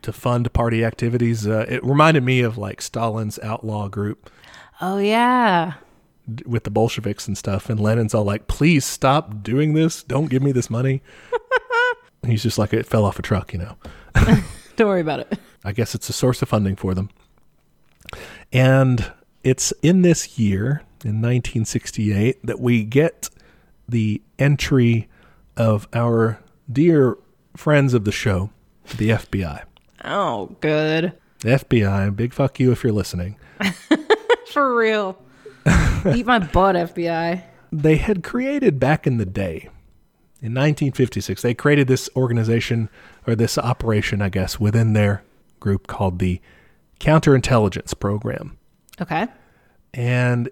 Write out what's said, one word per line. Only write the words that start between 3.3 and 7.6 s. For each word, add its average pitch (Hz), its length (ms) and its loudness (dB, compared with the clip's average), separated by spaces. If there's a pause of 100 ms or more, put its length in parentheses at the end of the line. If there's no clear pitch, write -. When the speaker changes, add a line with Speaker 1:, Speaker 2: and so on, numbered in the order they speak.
Speaker 1:
outlaw 107 480 -6
group. 104 420 -8 (520)
Speaker 2:
Oh, 190 180 -4
yeah. 214 760 2 (580)
Speaker 1:
D-, 113 140 -12
with 117 180 -4
the 107 60 -8
Bolsheviks 107 580 -2
and 101 80 -4
stuff. - 360 -6